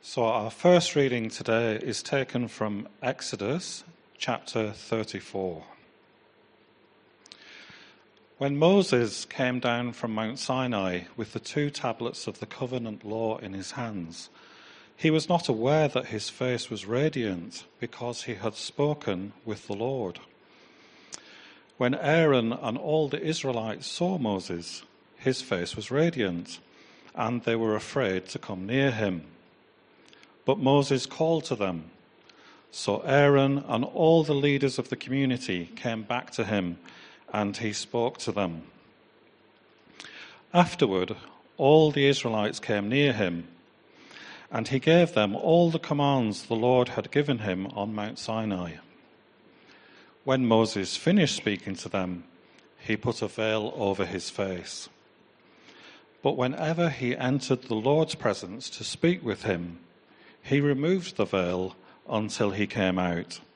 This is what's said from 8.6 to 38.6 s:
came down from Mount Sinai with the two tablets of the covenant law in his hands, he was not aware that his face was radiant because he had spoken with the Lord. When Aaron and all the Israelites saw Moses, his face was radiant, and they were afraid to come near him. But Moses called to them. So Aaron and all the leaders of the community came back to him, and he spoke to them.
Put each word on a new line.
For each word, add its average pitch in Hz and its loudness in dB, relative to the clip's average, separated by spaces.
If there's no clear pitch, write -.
came 127 -2
down 120 0
from 110 -6
Mount 110 -4
Sinai 107 0
with - -8
the - -6
two 147 -4
tablets 117 -6
of - -8
the - -10
covenant 117 -6
law 110 -2
in 98 -10
his 95 -10
hands, 95 -8
he 160 2
was 156 0
not 170 0
aware 139 2
that 127 -2
his 107 -6
face 127 -4
was 98 -8
radiant 113 -2
because 120 -8
he 123 -6
had 104 -4
spoken 120 -4
with 104 -8
the 107 -6
Lord. 113 -4
When 127 2
Aaron 143 4
and 117 -4
all 151 0
the 139 -4
Israelites 127 -4
saw 185 -2
Moses, 95 -4
his - -2
face 87 -4
was 107 -10
radiant, 123 -2
and 117 -2
they 117 0
were 113 0
afraid 101 -2
to - -10
come 95 -8
near 131 2
him. 101 -2
But 135 2
Moses 139 4
called 160 0
to 131 -2
them. 90 -4
So - -2
Aaron 139 4
and 127 -2
all 160 4
the 151 0
leaders 139 2
of 127 -6
the - -2
community 123 -2
came 113 -4
back 120 -6
to 117 -4
him, 98 -2
and 101 0
he 110 -4
spoke 117 -4
to - -6
them. 85 -4